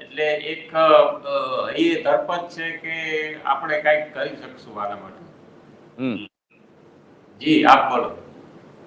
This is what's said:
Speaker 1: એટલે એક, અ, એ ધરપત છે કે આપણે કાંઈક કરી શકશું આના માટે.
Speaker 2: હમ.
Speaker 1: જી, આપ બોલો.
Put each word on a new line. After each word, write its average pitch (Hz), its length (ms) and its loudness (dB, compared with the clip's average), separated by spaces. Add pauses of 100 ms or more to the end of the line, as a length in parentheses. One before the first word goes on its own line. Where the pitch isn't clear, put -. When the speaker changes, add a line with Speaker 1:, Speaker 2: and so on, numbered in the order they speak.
Speaker 1:
એટલે 143 200 -6
એક, 151 520 -6
અ, 143 1000 4
એ 165 280 0
ધરપત 165 460 0
છે 165 200 -8
કે 160 260 -10 (500)
આપણે 151 360 -2
કાંઈક 151 320 0
કરી 139 160 -6
શકશું 120 540 -14
આના 101 120 -8
માટે. 95 300 -18 (800)
Speaker 2:
હમ. 107 220 -6 (1120)
Speaker 1:
જી, 151 240 2
આપ 127 260 6
બોલો. - 280 -4 (680)